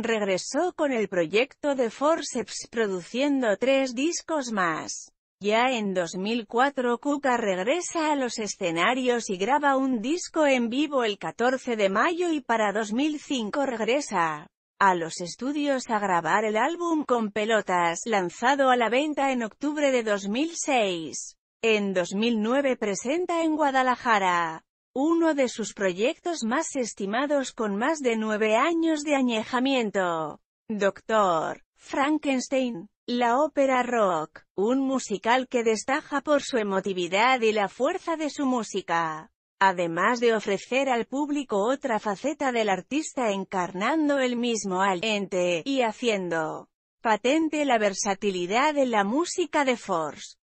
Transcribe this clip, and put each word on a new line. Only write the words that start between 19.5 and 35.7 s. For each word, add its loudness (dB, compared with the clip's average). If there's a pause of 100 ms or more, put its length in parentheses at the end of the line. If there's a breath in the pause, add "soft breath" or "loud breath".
de 2
dos 0
mil -2
seis. -2 (260)
En 2
dos 0
mil 0
nueve 0
presenta -2
en 0
Guadalajara 2 (300)
uno 2
de 2
sus -6
proyectos -2
más -2
estimados -2
con -2
más 0
de 0
nueve 2
años 2
de 2
añejamiento, 0 (280)
Doctor 0 (120)
Frankenstein, -2 (180)
la 2
ópera 2
rock, 0 (140)
un 2
musical 0
que 0
destaca -2